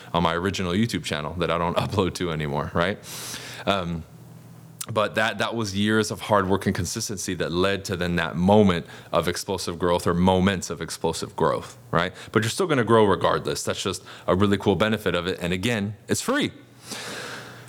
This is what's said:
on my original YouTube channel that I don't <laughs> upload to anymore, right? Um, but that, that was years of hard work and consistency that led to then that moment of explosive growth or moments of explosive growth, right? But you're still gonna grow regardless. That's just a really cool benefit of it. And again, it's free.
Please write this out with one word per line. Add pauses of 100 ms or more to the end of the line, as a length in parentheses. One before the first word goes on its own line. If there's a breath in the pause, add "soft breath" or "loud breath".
(140 loud breath)
on
my
original
YouTube
channel
that
I
don't
<laughs>
upload
to
anymore,
right? (680 loud breath)
Um, (880)
but
that,
that
was
years
of
hard
work
and
consistency
that
led
to
then
that
moment (280 loud breath)
of
explosive
growth
or
moments
of
explosive
growth, (120)
right? (220 loud breath)
But
you're
still
gonna
grow
regardless.
That's
just (240 loud breath)
a
really
cool
benefit
of
it.
And
again, (140)
it's
free. (1160 loud breath)